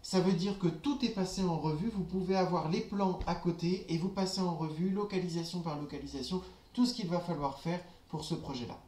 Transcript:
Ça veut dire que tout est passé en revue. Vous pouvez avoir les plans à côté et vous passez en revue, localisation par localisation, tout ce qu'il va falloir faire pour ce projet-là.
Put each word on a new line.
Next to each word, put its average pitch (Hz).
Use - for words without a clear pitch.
Ça 185
veut 185
dire 190
que 175
tout 262
est 226
passé 190
en 170
revue. 156
Vous 196
pouvez 180
avoir 165
les 202
plans 196
à 175
côté 175
et 165
vous 185
passez 190
en 175
revue, 160
localisation 175
par 156
localisation, 143
tout 247
ce -
qu'il 196
va 175
falloir 147
faire 170
pour 156
ce 170
projet-là. 120